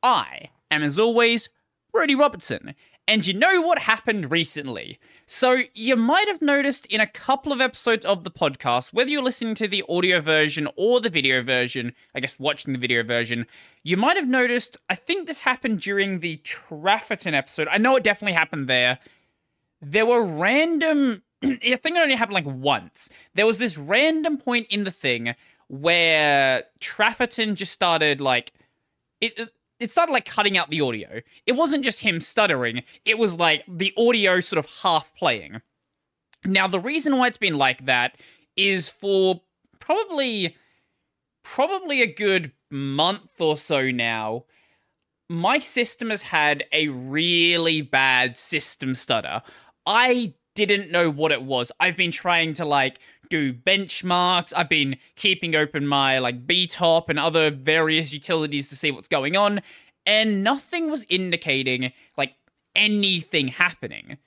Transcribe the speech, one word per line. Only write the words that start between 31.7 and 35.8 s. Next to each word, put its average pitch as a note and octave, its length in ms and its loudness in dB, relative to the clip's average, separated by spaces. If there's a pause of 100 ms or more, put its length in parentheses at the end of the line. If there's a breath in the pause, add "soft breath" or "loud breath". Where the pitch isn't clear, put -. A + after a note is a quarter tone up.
just B3+ 160 -2
him E3+ 220 0
stuttering. B2+ 640 0 (200 soft breath)
It A3 160 0
was, G3+ 160 0
like, D#3+ 320 2
the F3+ 300 -6
audio G#3+ 420 4
sort F3 180 -2
of D3+ 80 -2 (160)
half E3 340 0
playing. A2 460 -2 (840)